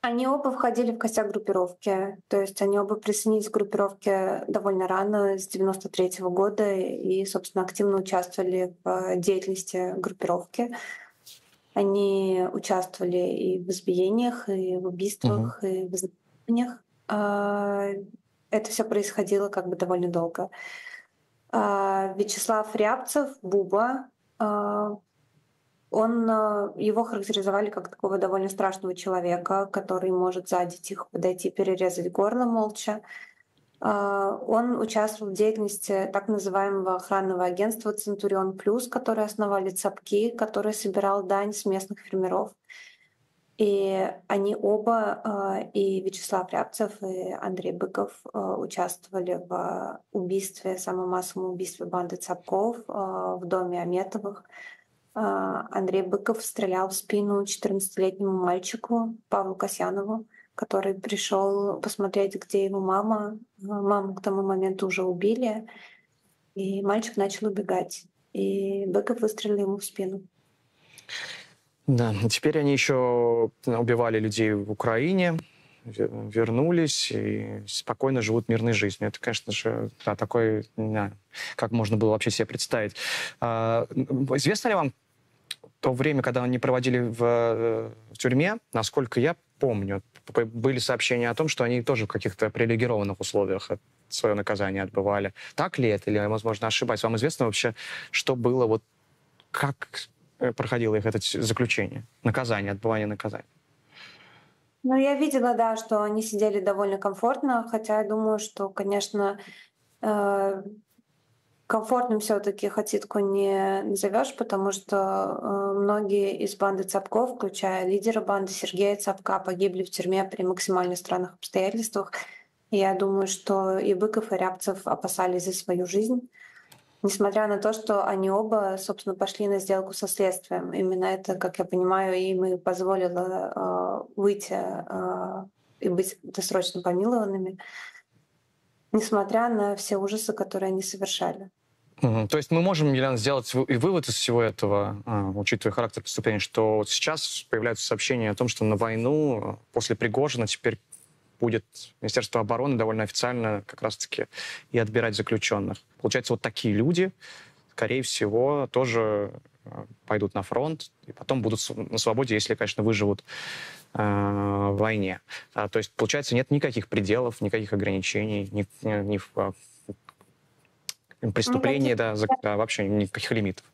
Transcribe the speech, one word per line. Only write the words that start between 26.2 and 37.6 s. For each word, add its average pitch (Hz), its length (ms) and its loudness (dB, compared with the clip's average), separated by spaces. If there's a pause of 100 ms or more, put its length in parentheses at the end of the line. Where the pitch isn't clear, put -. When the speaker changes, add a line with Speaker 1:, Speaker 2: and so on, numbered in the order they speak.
Speaker 1:
а, 214 480 2
его 214 280 2
характеризовали 202 640 0
как 190 200 -8
такого 190 280 -2
довольно 190 320 2
страшного 190 460 -2
человека, 180 720 0
который 190 440 -2
может 180 380 0
сзади 175 280 0
тихо - 340 -12
подойти, 185 400 0
перерезать 180 600 0
горло 233 340 2
молча. 220 560 -2 (800)
А, 202 560 0 (100)
он 240 320 2
участвовал 214 520 0
в 185 40 -6
деятельности 202 800 0
так 196 160 -2
называемого 196 680 0
охранного 185 480 0
агентства 208 480 0